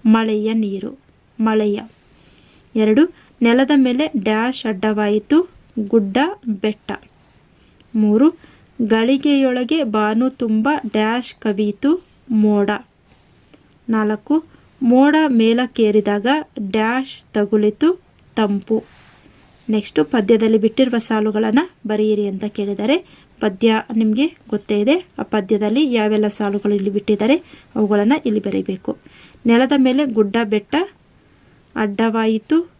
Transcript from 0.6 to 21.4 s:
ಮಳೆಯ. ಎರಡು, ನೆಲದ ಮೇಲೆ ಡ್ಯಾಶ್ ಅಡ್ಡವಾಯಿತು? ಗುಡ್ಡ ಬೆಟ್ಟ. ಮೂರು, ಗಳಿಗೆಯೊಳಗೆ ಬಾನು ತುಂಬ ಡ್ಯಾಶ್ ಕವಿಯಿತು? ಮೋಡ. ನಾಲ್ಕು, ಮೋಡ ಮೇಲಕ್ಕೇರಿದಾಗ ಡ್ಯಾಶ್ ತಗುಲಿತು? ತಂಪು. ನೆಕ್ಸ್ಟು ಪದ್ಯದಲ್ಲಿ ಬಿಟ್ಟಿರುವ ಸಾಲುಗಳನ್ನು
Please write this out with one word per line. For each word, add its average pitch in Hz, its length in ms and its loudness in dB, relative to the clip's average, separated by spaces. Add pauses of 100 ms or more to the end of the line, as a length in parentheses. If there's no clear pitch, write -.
ಮಳೆಯ. 214 420 0 (920)
ಎರಡು, 220 380 4 (280)
ನೆಲದ 254 340 4
ಮೇಲೆ 262 420 2
ಡ್ಯಾಶ್ 220 480 -2
ಅಡ್ಡವಾಯಿತು? 214 840 0 (300)
ಗುಡ್ಡ 202 380 0 (300)
ಬೆಟ್ಟ. 214 440 -6 (1040)
ಮೂರು, 220 340 4 (520)
ಗಳಿಗೆಯೊಳಗೆ 254 1000 0
ಬಾನು 220 460 -2
ತುಂಬ 220 400 -2 (160)
ಡ್ಯಾಶ್ 220 500 -4
ಕವಿಯಿತು? 214 720 -2 (240)
ಮೋಡ. 208 380 2 (1200)
ನಾಲ್ಕು, 220 540 -2 (380)
ಮೋಡ 262 340 4 (120)
ಮೇಲಕ್ಕೇರಿದಾಗ 220 1000 2 (320)
ಡ್ಯಾಶ್ 220 720 -4
ತಗುಲಿತು? 214 680 0 (320)
ತಂಪು. 214 480 -2 (840)
ನೆಕ್ಸ್ಟು 202 340 -2
ಪದ್ಯದಲ್ಲಿ 220 540 2
ಬಿಟ್ಟಿರುವ 233 400 0
ಸಾಲುಗಳನ್ನು 220 720 -2 (160)